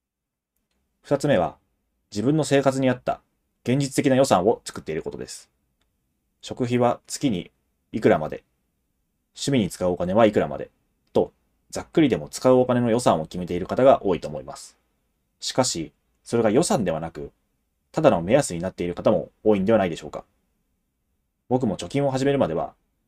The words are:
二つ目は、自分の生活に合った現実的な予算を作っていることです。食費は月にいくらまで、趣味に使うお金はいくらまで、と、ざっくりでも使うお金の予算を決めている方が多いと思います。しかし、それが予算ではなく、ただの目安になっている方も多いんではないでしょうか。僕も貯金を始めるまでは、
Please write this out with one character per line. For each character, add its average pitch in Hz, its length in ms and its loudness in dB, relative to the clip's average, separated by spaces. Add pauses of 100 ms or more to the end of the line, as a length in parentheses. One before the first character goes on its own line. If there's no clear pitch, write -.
(1040)
二 139 160 -2
つ - 80 -4
目 131 100 4
は、 80 200 -2 (540)
自 104 120 -4
分 147 140 2
の 151 60 0
生 139 200 2
活 135 180 0
に 131 80 2
合 123 60 0
っ 123 60 -14
た - 200 -6 (420)
現 127 160 0
実 139 140 -4
的 143 160 0
な 127 60 4
予 131 100 6
算 95 220 2
を 117 180 2
作 - 160 -14
っ - 20 -14
て - 80 -10
い 78 40 -6
る 80 80 -6
こ 73 80 -10
と - 80 -12
で 64 80 -14
す。 - 200 -20 (920)
食 - 220 -8
費 120 160 0
は 120 260 2
月 - 240 -4
に 90 220 -6 (400)
い 107 100 -8
く - 80 4
ら 90 80 4
ま 78 100 -6
で、 - 160 -12 (920)
趣 - 160 -6
味 139 80 4
に 92 100 0
使 - 160 -6
う 90 60 0
お 87 60 -2
金 90 180 -2
は 117 100 6
い 107 60 6
く 110 80 0
ら 82 80 0
ま 69 100 -10
で、 - 140 -12 (420)
と、 - 180 0 (380)
ざ - 120 -10
っ - 100 -14
く 175 100 2
り 147 80 4
で 95 80 0
も 73 100 -10
使 - 220 0
う 127 60 6
お 127 100 4
金 123 160 0
の 120 80 0
予 110 100 2
算 101 220 0
を 80 40 -8
決 - 120 -14
め 90 80 -6
て 87 100 -4
い 87 40 -2
る 92 80 -8
方 - 160 0
が 131 200 6
多 92 120 0
い 76 40 -4
と - 80 -10
思 76 140 -10
い - 20 -14
ま 69 120 -16
す。 - 200 -20 (640)
し - 140 -8
か 131 100 2
し、 85 280 -6 (320)
そ - 140 -4
れ 120 40 2
が 110 80 2
予 127 140 4
算 170 200 0
で 87 60 -2
は 80 100 -4
な 82 120 -10
く、 71 200 -14 (600)
た 156 100 -4
だ 156 80 6
の 87 140 4
目 95 100 0
安 139 220 0
に 82 60 -8
な 90 100 -6
っ - 20 -12
て 90 100 -6
い 87 40 -4
る 87 80 -4
方 - 160 2
も 87 180 -2 (140)
多 107 120 4
い 98 40 0
ん 92 60 -2
で 107 60 2
は 113 60 6
な 95 80 2
い 85 60 -2
で 78 40 -8
し - 80 -14
ょ 76 40 -14
う 69 40 -18
か。 - 140 -12 (1200)
僕 123 200 0
も 90 100 -4
貯 90 100 -10
金 139 160 -2
を 139 60 0
始 131 160 -2
め 139 60 2
る 139 80 0
ま 98 80 2
で 80 80 -4
は、 78 180 -6 (340)